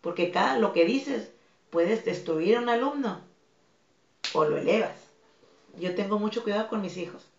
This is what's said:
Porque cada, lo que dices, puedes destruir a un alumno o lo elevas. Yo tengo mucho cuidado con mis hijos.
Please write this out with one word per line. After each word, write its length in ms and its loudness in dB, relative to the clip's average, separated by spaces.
Porque 300 -2
cada, 260 2
lo 160 2
que 120 6
dices, 460 -2
puedes 360 2
destruir 500 0
a 60 0
un 80 -2
alumno 520 -2
o 120 4
lo 120 2
elevas. 380 2
Yo 160 -4
tengo 240 0
mucho 260 -2
cuidado 260 -2
con 120 -2
mis 160 -6
hijos. 300 -12